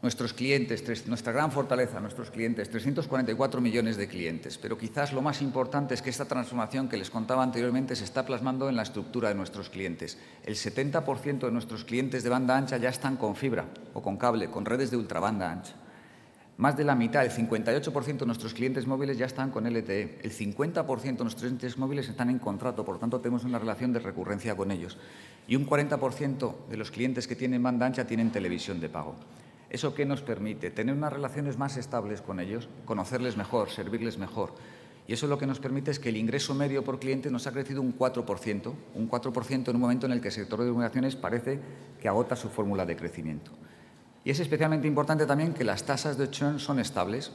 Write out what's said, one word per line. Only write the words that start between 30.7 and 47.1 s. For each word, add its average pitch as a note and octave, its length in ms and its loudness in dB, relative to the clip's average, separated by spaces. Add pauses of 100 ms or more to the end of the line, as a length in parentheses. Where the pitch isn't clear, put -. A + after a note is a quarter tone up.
Tener A2+ 240 0
unas C#3+ 180 0
relaciones C#3 460 -2
más C#3 200 -2
estables G#2+ 440 -2
con F#2+ 180 -6
ellos, G#2 300 -4 (160)
conocerles A2 520 0
mejor, G#2 340 0
servirles G#2+ 480 -4
mejor. F#2+ 340 -4 (540)
Y A2 60 -2
eso A#2 120 -2
lo C#3+ 140 2
que C#3 80 -2
nos C3 120 -2
permite C#3 300 -2
es C#3 80 0
que - 120 -2
el A2 80 2
ingreso A2+ 360 0
medio C#3 300 0
por C3 160 -2
cliente C3 320 0
nos B2 160 -2
ha C3 60 -6
crecido C#3 280 -2
un B2+ 120 2
cuatro B2 300 2
por G2 140 -2
ciento, A2 380 -2 (180)
un A2+ 140 0
cuatro A#2+ 260 0
por A#2 120 0
ciento C3 260 0
en A#2+ 60 4
un B2 40 6
momento B2 240 4
en B2+ 60 2
el A#2+ 100 2
que G#2+ 60 -4
el G2 60 -4
sector G#2+ 260 -2
de A#2+ 80 4
comunicaciones B2 480 2
parece A#2+ 440 0 (400)
que - 80 0
agota A2 280 4
su A2+ 140 -6
fórmula G2+ 360 2
de E2+ 100 0
crecimiento. D#2 540 -6 (760)
Y - 60 -2
es C#3 100 2
especialmente D#3 480 4
importante D3+ 380 4
también D3+ 300 4
que C3 80 0
las G2 220 2
tasas C#3 340 0
de C3+ 100 2
churn D3 300 0
son C#3 180 0
estables. G#2+ 580 0